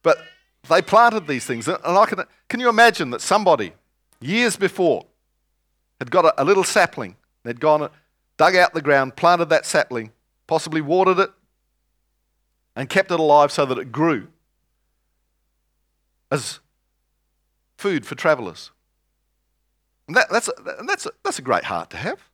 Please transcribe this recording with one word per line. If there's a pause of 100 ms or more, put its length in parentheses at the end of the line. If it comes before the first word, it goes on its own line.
But (500)
they
planted
these
things.
And
I
can, (240)
can
you
imagine
that
somebody, (460)
years
before, (960)
had
got
a,
a
little
sapling, (300)
they'd
gone, (480)
dug
out
the
ground,
planted
that
sapling, (380)
possibly
watered
it, (1400)
and
kept
it
alive
so
that
it
grew (2000)
as (1200)
food
for
travellers. (1400)
And
that,
that's
a, (260)
and
that's
a, (100)
that's
a
great
heart
to
have. (160)